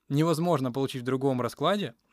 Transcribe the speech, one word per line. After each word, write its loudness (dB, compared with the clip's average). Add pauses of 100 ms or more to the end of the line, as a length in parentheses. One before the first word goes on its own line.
невозможно 2
получить -4
в -6
другом 0
раскладе, -2 (180)